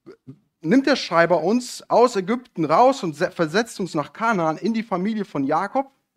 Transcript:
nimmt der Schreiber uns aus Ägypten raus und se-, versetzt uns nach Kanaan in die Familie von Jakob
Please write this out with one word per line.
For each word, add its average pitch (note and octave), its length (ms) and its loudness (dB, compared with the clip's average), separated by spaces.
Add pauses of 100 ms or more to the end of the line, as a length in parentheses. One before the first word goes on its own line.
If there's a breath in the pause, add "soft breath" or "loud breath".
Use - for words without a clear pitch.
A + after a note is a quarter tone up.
(600)
nimmt C4 260 2
der C#4 80 2
Schreiber E3+ 480 2
uns A#3+ 440 -4
aus A#3 280 4
Ägypten F#3+ 500 -4
raus A#3 380 4
und D#3 120 -6
se-, E3+ 140 -2
versetzt F3+ 500 -2
uns F#3 140 -6
nach D3 180 -4
Kanaan F3 460 0
in G#3+ 160 -4
die A3 100 -4
Familie G3+ 400 -4
von D3 200 -6
Jakob F#3+ 480 -2 (260)